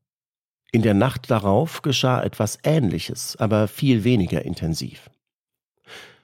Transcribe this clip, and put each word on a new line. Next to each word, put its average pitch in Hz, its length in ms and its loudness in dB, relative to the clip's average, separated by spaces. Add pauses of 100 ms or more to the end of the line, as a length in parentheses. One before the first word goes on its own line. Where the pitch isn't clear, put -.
(720)
In 117 100 4
der 107 120 4
Nacht 123 380 0
darauf 107 500 0
geschah 131 400 0
etwas - 420 -4
Ähnliches, 127 760 -2
aber 107 300 2
viel 123 360 0
weniger 101 400 2
intensiv. - 680 -8 (1160)